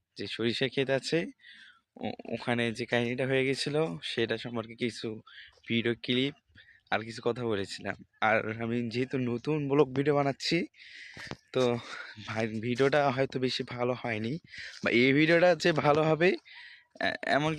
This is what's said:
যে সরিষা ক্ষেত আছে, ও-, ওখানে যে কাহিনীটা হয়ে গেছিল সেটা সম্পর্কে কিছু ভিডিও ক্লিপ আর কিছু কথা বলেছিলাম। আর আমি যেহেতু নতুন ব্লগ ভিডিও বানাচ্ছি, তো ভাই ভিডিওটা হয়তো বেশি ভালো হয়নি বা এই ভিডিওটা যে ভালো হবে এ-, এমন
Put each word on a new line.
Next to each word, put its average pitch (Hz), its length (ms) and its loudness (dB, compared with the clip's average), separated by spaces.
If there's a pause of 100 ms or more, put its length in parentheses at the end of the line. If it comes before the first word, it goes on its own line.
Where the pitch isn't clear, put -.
(180)
যে 101 80 -8 (100)
সরিষা 117 380 0
ক্ষেত 135 160 0 (100)
আছে, 160 200 -2 (880)
ও-, - 120 -8 (180)
ওখানে 120 280 -2 (140)
যে 120 140 -8
কাহিনীটা 123 400 0
হয়ে 131 180 2
গেছিল 139 260 -4 (360)
সেটা 113 320 0
সম্পর্কে 117 400 -8
কিছু 120 240 -6 (640)
ভিডিও 117 240 2 (120)
ক্লিপ 131 300 0 (560)
আর 104 160 0
কিছু 113 200 -12
কথা 120 240 -2
বলেছিলাম। 98 460 -4 (300)
আর 110 100 6 (260)
আমি 117 140 -2 (160)
যেহেতু 131 220 -2 (160)
নতুন 131 260 -2 (120)
ব্লগ 139 180 6 (100)
ভিডিও 143 220 2
বানাচ্ছি, 143 380 0 (960)
তো 131 100 2 (640)
ভাই 110 180 -2 (220)
ভিডিওটা 135 340 4 (140)
হয়তো 135 300 -2
বেশি 127 160 -2 (140)
ভালো 123 260 0
হয়নি 113 320 -4 (500)
বা - 60 0 (120)
এই 131 180 6
ভিডিওটা 165 300 6 (140)
যে 180 60 6 (160)
ভালো 147 240 6
হবে 160 200 4 (760)
এ-, 90 120 -2 (200)
এমন 151 220 2